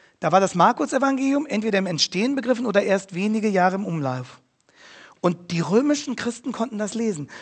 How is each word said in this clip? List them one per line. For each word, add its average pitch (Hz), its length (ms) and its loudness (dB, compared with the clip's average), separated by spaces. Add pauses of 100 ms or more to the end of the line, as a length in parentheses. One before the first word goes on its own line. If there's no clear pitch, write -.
(180)
da 156 140 0
war 190 80 6
das 190 140 0
Markus-Evangelium 269 880 2
entweder 208 320 -2
im 190 80 2
Entstehen 190 520 -2
begriffen 240 280 -2
oder 208 180 2
erst 190 320 -2
wenige 214 340 0
Jahre 185 260 2
im 202 100 -4
Umlauf. 135 560 -6 (800)
Und - 300 -2
die 170 100 -2
römischen 262 560 0
Christen 240 360 -8
konnten 226 260 -6
das 208 160 -6
lesen. 208 340 -4 (120)